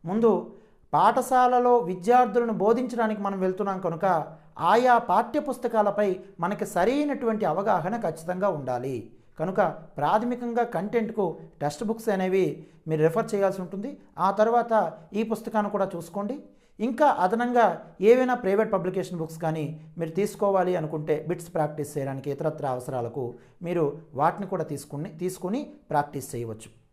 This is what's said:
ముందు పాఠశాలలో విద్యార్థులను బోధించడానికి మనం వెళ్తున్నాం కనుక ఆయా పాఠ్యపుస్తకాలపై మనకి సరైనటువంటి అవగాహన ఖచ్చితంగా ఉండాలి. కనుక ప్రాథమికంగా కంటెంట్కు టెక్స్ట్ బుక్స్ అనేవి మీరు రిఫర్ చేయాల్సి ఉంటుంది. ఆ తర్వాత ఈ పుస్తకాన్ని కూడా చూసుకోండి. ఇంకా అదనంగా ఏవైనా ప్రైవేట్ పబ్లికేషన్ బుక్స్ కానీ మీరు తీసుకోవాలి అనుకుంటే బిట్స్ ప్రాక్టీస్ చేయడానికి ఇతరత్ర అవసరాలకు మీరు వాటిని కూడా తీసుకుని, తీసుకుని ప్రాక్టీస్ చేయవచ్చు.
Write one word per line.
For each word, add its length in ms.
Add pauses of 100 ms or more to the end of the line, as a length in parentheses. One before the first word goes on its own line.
ముందు 500 (400)
పాఠశాలలో 840
విద్యార్థులను 760
బోధించడానికి 680
మనం 180
వెళ్తున్నాం 400
కనుక 240 (540)
ఆయా 400
పాఠ్యపుస్తకాలపై 1200 (200)
మనకి 260
సరైనటువంటి 760
అవగాహన 520
ఖచ్చితంగా 520
ఉండాలి. 640 (260)
కనుక 220 (380)
ప్రాథమికంగా 680
కంటెంట్కు 720 (220)
టెక్స్ట్ 240
బుక్స్ 240
అనేవి 580 (220)
మీరు 140
రిఫర్ 320
చేయాల్సి 260
ఉంటుంది. 380 (200)
ఆ 120
తర్వాత 600 (220)
ఈ 80
పుస్తకాన్ని 480
కూడా 260
చూసుకోండి. 420 (420)
ఇంకా 260
అదనంగా 800 (160)
ఏవైనా 340
ప్రైవేట్ 380
పబ్లికేషన్ 460
బుక్స్ 200
కానీ 420 (180)
మీరు 120
తీసుకోవాలి 680
అనుకుంటే 520
బిట్స్ 260
ప్రాక్టీస్ 440
చేయడానికి 320
ఇతరత్ర 360
అవసరాలకు 680 (280)
మీరు 360 (160)
వాటిని 320
కూడా 180
తీసుకుని, 540
తీసుకుని 540 (180)
ప్రాక్టీస్ 440
చేయవచ్చు. 360 (220)